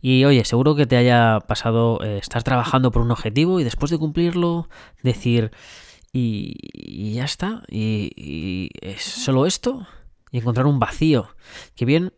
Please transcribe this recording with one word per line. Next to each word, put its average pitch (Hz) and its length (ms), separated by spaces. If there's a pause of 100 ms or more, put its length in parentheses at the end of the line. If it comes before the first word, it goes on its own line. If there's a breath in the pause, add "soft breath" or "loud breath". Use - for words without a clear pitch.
Y 131 240
oye, 135 200
seguro 135 300
que 147 100
te 123 120
haya 120 500
pasado, 113 560
eh, 107 140
estar 113 260
trabajando 123 480
por 120 100
un 117 100
objetivo 147 480
y 156 40
después 139 260
de 170 80
cumplirlo 170 720 (320 loud breath)
decir, 117 500 (600 loud breath)
"¿Y, 113 440 (160)
y 50 400
ya 123 120
está? 208 440
¿Y, 107 460
y 80 540 (120)
es 95 200
solo 135 440
esto?". 240 420 (440 soft breath)
Y 123 80
encontrar 120 280
un 139 120
vacío 131 500 (460 loud breath)
que 120 100
bien 165 320